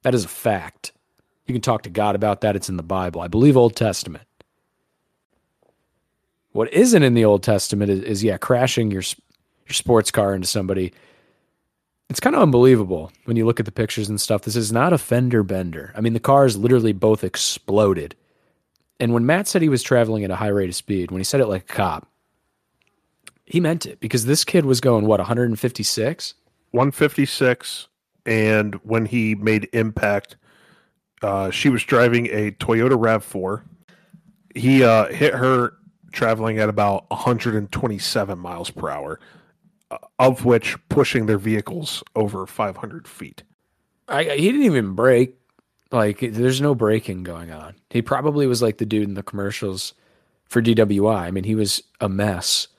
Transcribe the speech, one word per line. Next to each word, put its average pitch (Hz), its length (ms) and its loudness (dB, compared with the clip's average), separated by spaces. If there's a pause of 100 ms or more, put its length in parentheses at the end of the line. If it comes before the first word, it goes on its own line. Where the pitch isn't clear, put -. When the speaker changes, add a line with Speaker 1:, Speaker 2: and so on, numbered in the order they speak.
Speaker 1:
That 127 140 0
is 104 100 0
a - 40 -14
fact. - 640 -6 (540)
You 127 80 -6
can 120 80 -4
talk 113 220 -2
to 107 80 -14
God 104 240 0
about 101 260 0
that. 104 140 0
It's 95 120 -6
in 95 100 -6
the 82 60 -8
Bible. 87 380 -6
I 87 60 -10
believe 123 280 6
Old 120 200 6
Testament. - 500 -4 (2250)
What - 220 -2
isn't 214 300 6
in 123 100 4
the 117 100 4
Old 101 200 6
Testament 101 480 0
is, 95 100 0
is, 104 220 -4
yeah, 101 140 0
crashing 123 520 0
your 95 140 -6
s-, - 120 -8 (520)
your - 60 -10
sports 113 360 2
car 98 240 0
into 92 140 -4
somebody. 95 440 -4 (1200)
It's - 100 -8
kinda 294 200 0
unbelievable 120 720 4 (140)
when 117 140 -2
you 113 80 0
look 113 160 0
at 107 40 -2
the 104 60 -12
pictures 107 380 -6
and 104 100 -6
stuff. 104 220 -2
This 110 160 -6
is 107 120 -2
not 123 220 2
a 160 60 2
fender 120 460 0
bender. 90 520 -6
I 107 60 -6
mean, 117 100 0
the 113 80 -2
cars 135 380 4
literally 113 340 2
both 104 320 2
exploded. 95 920 -2 (840)
And 117 140 0
when 117 120 2
Matt 175 220 0
said 185 140 0
he 160 80 2
was 127 120 2
traveling 110 440 0
at 92 60 -4
a 90 40 -4
high 104 140 -4
rate 101 180 0
of 87 80 -8
speed, 92 360 -4
when 92 100 -6
he - 20 -6
said 139 160 -2
it 120 80 2
like 92 240 -6
a - 20 -14
cop, 90 360 -4 (1400)
he 170 160 0
meant 165 240 -2
it, - 160 -16
because 113 240 -2
this 143 180 2
kid 165 220 2
was 127 160 2
going, 117 240 4
what, 104 160 4
a - 20 -4
hundred 120 260 0
and 110 80 -2
fifty-six? - 760 -4 (380)
Speaker 2:
One 135 200 2
fifty-six, - 960 0 (380)
and 107 580 2
when 113 220 0
he 110 300 0
made 107 360 0
impact, 107 640 -2 (840)
uh, 98 280 -2
she - 200 0
was 120 140 -2
driving 120 440 2
a 107 240 -4
Toyota 117 480 0
rav 110 240 2
four. 95 400 -8 (880)
He, 131 300 4
uh, 113 240 6
hit 135 260 0
her 127 420 0 (360)
traveling 110 480 -2
at 107 80 2
about 104 420 0
a 92 60 -6
hundred 117 400 -2
and 104 160 -4
twenty-seven 101 640 -6
miles 87 320 -12
per - 200 -10
hour, 71 300 -10 (720)
uh, - 80 -14 (220)
of 127 260 2
which 117 320 2 (100)
pushing 127 380 0
their 107 120 2
vehicles 110 640 -4 (120)
over 98 300 -4
five 110 320 -6
hundred 165 280 -14
feet. - 380 -18 (640)
Speaker 1:
I, 147 160 -2
he 156 260 0
didn't 285 140 0
even 120 300 2
brake. 123 420 2 (560)
Like, 107 280 0
there's 127 420 -2
no 147 120 2
braking 107 500 -2
going 85 280 -14
on. 78 240 -18 (140)
He 120 120 0
probably 139 460 0
was 120 140 0
like 110 160 0
the 113 80 -4
dude 104 240 -2
in 98 60 -8
the 101 80 -10
commercials 101 720 -8 (520)
for - 160 0
D 117 140 2
W 104 320 4
I. 98 200 0
I 90 40 -8
mean, 92 120 -6
he 107 120 -2
was 104 280 -2 (160)
a 107 80 -2
mess. 95 720 -4